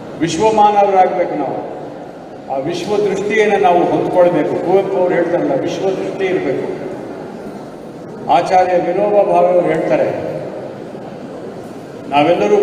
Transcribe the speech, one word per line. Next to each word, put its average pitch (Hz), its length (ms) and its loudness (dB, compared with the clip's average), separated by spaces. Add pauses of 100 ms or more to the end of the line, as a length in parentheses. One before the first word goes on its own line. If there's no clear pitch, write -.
(220)
ವಿಶ್ವಮಾನವರಾಗ್ಬೇಕು 202 1200 4
ನಾವು. - 160 -6 (920)
ಆ 135 40 -4 (140)
ವಿಶ್ವ 202 280 -2 (100)
ದೃಷ್ಟಿಯನ್ನ 208 480 2 (120)
ನಾವು 175 140 4 (100)
ಹೊಂದ್ಕೊಳ್ಬೇಕು. - 600 2 (120)
ಕುವೆಂಪು 185 360 2
ಅವ್ರು 175 160 2
ಹೇಳ್ತಾರಲ್ಲ, 156 380 0 (100)
ವಿಶ್ವ 190 200 -4 (140)
ದೃಷ್ಟಿ 190 340 -4
ಇರ್ಬೇಕು. 143 340 -2 (1700)
ಆಚಾರ್ಯ 185 380 4 (120)
ವಿನೋಬಾ 202 340 2 (100)
ಭಾವೆ 175 240 4
ಅವ್ರು 160 160 4
ಹೇಳ್ತಾರೆ, 160 360 0 (2000)
ನಾವೆಲ್ಲರೂ 180 520 4